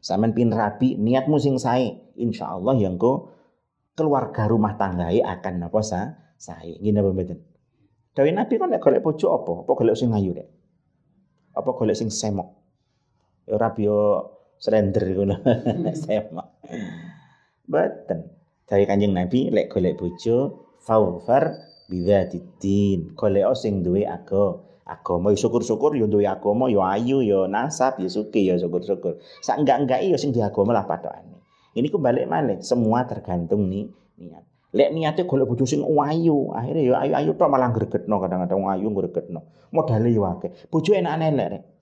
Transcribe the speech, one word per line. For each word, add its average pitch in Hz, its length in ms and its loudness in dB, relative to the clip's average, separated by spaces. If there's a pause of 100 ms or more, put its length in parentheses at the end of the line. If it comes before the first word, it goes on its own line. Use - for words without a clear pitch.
Sampeyan 110 320 0
pin 117 180 4
rapi, 110 460 0
niatmu 131 400 2
sing 135 240 2
sae, 120 560 -2
insyaallah 107 580 -2
ya 101 140 2
engko 117 420 0 (640)
keluarga 135 540 0
rumah 107 260 2
tanggae 90 460 0
akan 92 400 -6
napa 92 240 0
sa-, 107 500 -8
sae. 82 460 -16
Nggih 104 140 2
napa 98 180 2
mboten? 92 240 -6 (800)
Dawuh 147 160 2
Nabi 214 240 -2
kan 370 160 -2
lek - 80 -2
golek - 240 2
bojo 156 260 0
apa? 127 220 -2 (120)
Apa - 120 0
golek 113 200 2
sing 120 200 0
ayu 95 160 0
rek? - 160 -12 (1040)
Apa - 240 -4
golek 107 200 2
sing 113 120 -4
semok? 101 400 -4 (960)
Ya 107 160 -2
ora 110 160 0
biyo 104 200 2 (600)
slender 104 560 2
ngono. 98 240 0 (320)
<laughs> - 400 -4
Semok. 101 400 -4 (1200)
Mboten. - 520 -2 (460)
Dawuh 101 220 4
Kanjeng 101 240 2
Nabi 92 400 0
lek 104 160 2
golek 90 320 0
bojo, 117 680 -2 (140)
"Fawfar 110 760 2 (360)
bidzatiddin." 95 1200 0
Golek 101 400 2
sing 101 300 -2
duwe 90 240 0
aga-, 95 560 -2 (220)
Agama, 90 480 0
ya - 80 -2
syukur-syukur, 123 560 0
ya 110 80 2
duwe 101 240 2
agama, 107 400 0
ya 98 240 2
ayu, 120 240 0
ya 98 320 2
nasab, 131 480 0
ya 92 80 -4
sugih, 98 480 0
ya - 0 -
syukur-syukur. 87 640 -2 (240)
Sak - 160 -2
enggak-enggake 214 560 2
ya 139 40 0
sing 147 120 -2
di 120 80 0
agama 104 320 0
lah 104 160 2
patokane. - 560 -10 (320)
Ini 139 160 0
ku 202 80 -2
balik 127 320 2
malih, 135 320 -2
semua 120 400 2
tergantung 98 640 -2
ni-, 98 240 -6 (240)
niat. 82 320 -20 (240)
Lek 139 240 2
niate 160 320 0
golek 135 240 0
bojo 123 160 0
sing 143 160 0
ayu, 151 720 2
akhire 135 320 -2
ya 123 160 2
ayu-ayu 147 320 0
tok 160 160 2
malah 127 240 2
gregetno, 104 480 -2
kadang-kadang 92 400 -2
wong 95 160 -2
ayu 101 160 -4
gregetno. 90 460 -6 (340)
Modale 120 320 2
ya 101 320 0
akeh. - 320 -12
Bojo 165 240 2
enak 165 240 -2
elek, 143 320 0
Rek. 98 120 -12 (200)